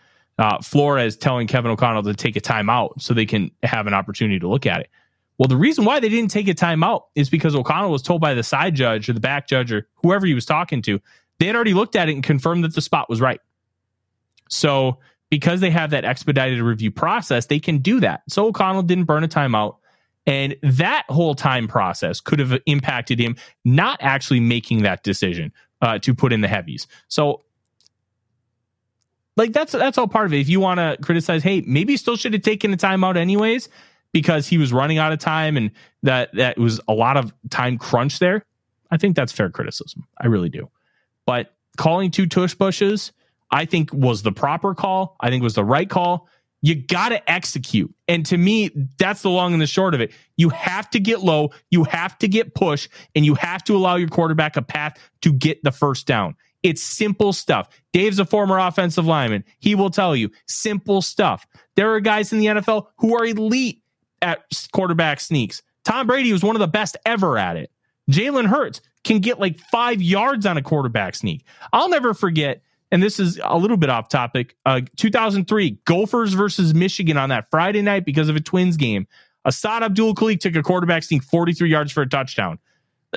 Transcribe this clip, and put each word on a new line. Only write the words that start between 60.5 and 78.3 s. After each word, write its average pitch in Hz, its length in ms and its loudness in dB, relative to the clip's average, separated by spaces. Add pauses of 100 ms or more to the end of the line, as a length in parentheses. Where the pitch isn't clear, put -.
stuff. - 440 -2 (300)
There 214 160 2
are 220 80 0
guys 214 320 0
in 220 60 0
the 214 100 2
N 214 100 2
F 202 100 -4
L 214 280 -2
who 226 200 2
are 233 80 0
elite 226 580 -2 (400)
at 175 280 -4
s-, - 160 -10
quarterback 165 540 0
sneaks. 123 420 -2 (220)
Tom 240 220 0
Brady 254 260 2
was 180 100 0
one 220 140 2
of 220 40 0
the 196 60 2
best 208 380 -4
ever 190 340 0
at 87 180 -2
it. 80 140 -10 (400)
Jalen 233 360 0
Hurts 208 340 0 (240)
can 220 160 2
get, 226 180 0
like, 190 200 -2
five 233 440 0
yards 208 440 0
on 175 100 0
a 139 60 -2
quarterback 117 520 -2
sneak. 82 300 -6 (280)
I'll 311 160 2
never 254 260 2
forget, 156 480 -2 (280)
and 180 120 4
this 202 180 0
is 180 240 0
a - 140 0
little 214 180 2
bit 156 140 2
off 117 180 -2
topic, 123 560 -4
uh, 131 160 2 (160)
two 220 140 0
thousand 202 360 0
three, 190 380 0
Gophers 202 500 0
versus 185 400 2
Michigan 170 420 0
on 135 120 -2
that 117 220 -4
Friday 190 320 0
night 202 220 0
because 151 240 0
of 151 80 0